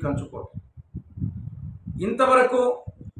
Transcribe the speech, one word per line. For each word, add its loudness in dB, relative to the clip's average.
కంచుకోట. -4
ఇంతవరకు 4